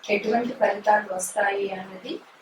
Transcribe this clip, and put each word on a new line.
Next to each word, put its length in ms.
ఎటువంటి 420
ఫలితాలు 600
వస్తాయి 560
అన్నది 440